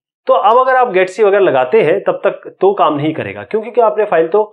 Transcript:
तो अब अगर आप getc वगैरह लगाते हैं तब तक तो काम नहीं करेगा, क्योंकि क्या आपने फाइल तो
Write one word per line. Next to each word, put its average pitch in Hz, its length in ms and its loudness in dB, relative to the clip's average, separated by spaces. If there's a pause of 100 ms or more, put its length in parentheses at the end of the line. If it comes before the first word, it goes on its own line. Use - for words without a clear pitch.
(280)
तो 262 60 2
अब 220 240 2
अगर 262 180 2
आप 247 180 0
getc 185 280 0
वगैरह 202 220 2
लगाते 139 380 2
हैं 185 220 0
तब - 200 -4
तक - 380 -6
तो 196 120 2
काम 160 220 0
नहीं 147 180 -4
करेगा, 104 300 -10
क्योंकि 220 280 -8
क्या 233 140 2
आपने 208 200 -2
फाइल 165 220 0
तो 208 260 0